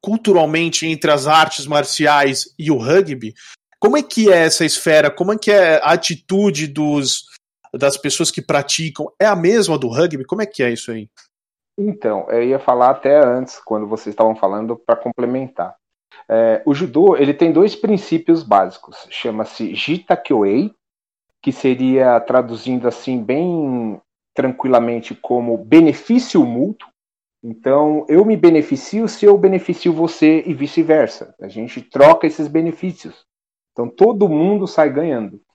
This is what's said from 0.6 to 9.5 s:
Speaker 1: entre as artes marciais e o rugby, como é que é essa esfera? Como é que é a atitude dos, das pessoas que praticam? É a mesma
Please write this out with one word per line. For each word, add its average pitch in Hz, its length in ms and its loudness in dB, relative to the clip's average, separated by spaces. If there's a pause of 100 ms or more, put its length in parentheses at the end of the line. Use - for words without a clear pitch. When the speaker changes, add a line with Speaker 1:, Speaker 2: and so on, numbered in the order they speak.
Speaker 1:
entre 160 240 -4
as 143 180 0
artes 156 380 2
marciais 143 920 0
e 151 100 -6
o 147 80 2
rugby, 127 560 -2 (460)
como 240 180 2
é 302 60 0
que 220 280 2
é 175 140 6
essa 160 200 0
esfera? 151 440 2
Como 180 240 -4
é 220 40 -4
que 214 120 -4
é 180 280 4
a 139 160 2
atitude 170 760 -2
dos, 101 580 -4 (480)
das 139 240 0
pessoas 156 320 -4
que - 120 -8
praticam? 151 760 -6
É 196 60 2
a 208 100 2
mesma 175 420 0